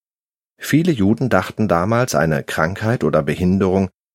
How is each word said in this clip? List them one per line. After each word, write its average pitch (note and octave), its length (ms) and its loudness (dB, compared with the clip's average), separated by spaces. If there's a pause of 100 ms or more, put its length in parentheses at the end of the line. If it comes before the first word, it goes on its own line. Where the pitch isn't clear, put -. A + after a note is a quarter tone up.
(560)
viele E3+ 340 0
Juden A2+ 380 2
dachten G2+ 400 0
damals, G2+ 460 0
eine D2 280 0
Krankheit G2+ 600 -2
oder D#2 180 2
Behinderung F#2 680 0 (240)